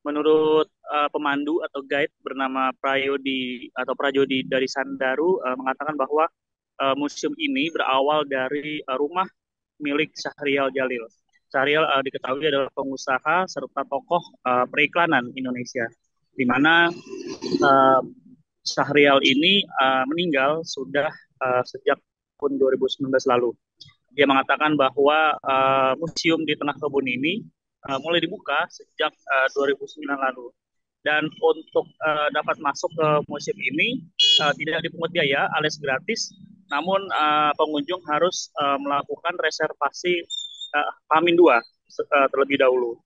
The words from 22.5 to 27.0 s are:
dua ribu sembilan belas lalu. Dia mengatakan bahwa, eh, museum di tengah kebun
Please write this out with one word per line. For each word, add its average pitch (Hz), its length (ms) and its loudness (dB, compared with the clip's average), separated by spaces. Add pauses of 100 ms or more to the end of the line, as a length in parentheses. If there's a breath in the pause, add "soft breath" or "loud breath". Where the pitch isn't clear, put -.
dua 131 160 4
ribu 131 160 0
sembilan 135 240 -4
belas 131 160 0
lalu. 120 240 2 (560 loud breath)
Dia 143 160 2
mengatakan 143 480 2
bahwa, 143 640 2
eh, 135 640 2
museum 165 480 -2
di 147 80 -2
tengah 143 240 -4
kebun 139 240 -2